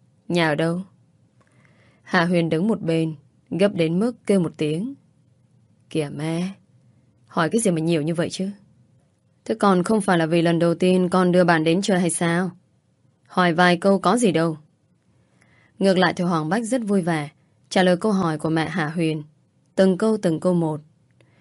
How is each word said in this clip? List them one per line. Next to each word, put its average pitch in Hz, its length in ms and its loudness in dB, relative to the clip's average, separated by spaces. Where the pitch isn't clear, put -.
Nhà 175 200 0
ở 151 80 0
đâu? 165 260 -2
Hạ 180 220 0
Huyền 170 240 0
đứng 165 180 0
một 214 140 -2
bên, 160 340 -2
gấp 190 240 0
đến 170 260 -2
mức 240 160 -2
kêu 196 140 2
một 160 180 -2
tiếng. 165 380 -4
Kìa 151 260 -4
mẹ, 165 340 -6
hỏi 165 220 -2
cái 226 120 0
gì 208 100 2
mà 165 80 -2
nhiều 160 220 0
như 160 140 -4
vậy 165 140 -4
chứ? 190 200 -8
Thế 226 100 -4
còn 190 280 4
không 220 180 0
phải 190 160 2
là 165 80 0
vì 170 160 2
lần 170 180 2
đầu 170 160 2
tiên 180 340 2
con 185 220 2
đưa 180 120 4
bạn 165 200 2
đến 165 180 2
chơi 196 180 0
hay 180 100 0
sao? 170 420 -2
Hỏi 180 260 2
vài 175 240 4
câu 196 220 2
có 240 180 2
gì 233 140 2
đâu. 160 260 0
Ngược 190 180 4
lại 175 160 2
thì 185 100 -4
Hoàng 160 260 -2
Bách 220 140 -2
rất 233 220 -4
vui 202 160 0
vẻ 160 280 -4
trả 190 140 2
lời 180 140 4
câu 220 140 -2
hỏi 175 260 -2
của 160 120 -4
mẹ 160 200 -2
Hạ 156 180 -4
Huyền. 156 360 -4
Từng 190 220 4
câu, 220 240 0
từng 160 180 -2
câu 180 140 0
một. 156 280 -2